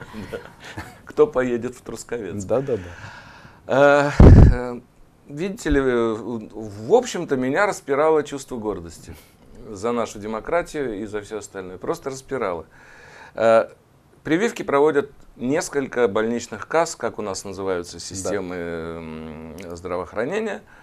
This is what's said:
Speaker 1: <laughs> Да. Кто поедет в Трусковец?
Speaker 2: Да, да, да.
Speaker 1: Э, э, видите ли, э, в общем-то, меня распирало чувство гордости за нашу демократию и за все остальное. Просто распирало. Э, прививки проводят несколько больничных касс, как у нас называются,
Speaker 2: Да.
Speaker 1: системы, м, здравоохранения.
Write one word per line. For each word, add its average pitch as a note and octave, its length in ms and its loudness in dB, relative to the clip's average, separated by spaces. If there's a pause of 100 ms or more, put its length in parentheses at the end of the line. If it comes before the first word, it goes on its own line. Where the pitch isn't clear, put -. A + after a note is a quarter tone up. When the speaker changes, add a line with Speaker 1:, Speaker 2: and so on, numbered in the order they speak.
(120)
Speaker 1:
<laughs> G#2 200 -14
Да. G#2+ 60 -8 (680)
Кто D3+ 200 2
поедет B2 480 -2
в - 60 -20
Трусковец? G#2 640 -10
Speaker 2:
Да, A2 160 0
да, C3+ 160 -2
да. F#2 60 -6 (840)
Speaker 1:
Э, C#3+ 440 4 (420)
э, B2 280 -6 (480)
видите E3 420 -6
ли, C#3+ 120 4
э, A#2 320 2
в G#2+ 800 -10
общем-то, F#3 420 0
меня C#3 300 0
распирало D#3 560 0
чувство C3+ 340 -12
гордости F2 580 -8 (560)
за G#2+ 220 -4
нашу A2+ 260 -4
демократию A2 840 -6
и A2 40 -8
за G#2 160 -8
все G#2 160 -10
остальное. F#2 400 -14
Просто D#3+ 320 -6
распирало. A2+ 560 -6 (680)
Э, A2+ 340 4 (560)
прививки G3+ 380 0
проводят D3 480 2 (260)
несколько B2+ 720 -2
больничных A2 580 -4
касс, E3 300 -2
как A#2 220 -8
у A2 40 -8
нас G2 220 -8
называются, F#2+ 500 -6
Speaker 2:
Да. E2+ 60 -16
Speaker 1:
системы, F#2 560 -6
м, D#2+ 1000 -10 (200)
здравоохранения. A#2 840 -6 (200)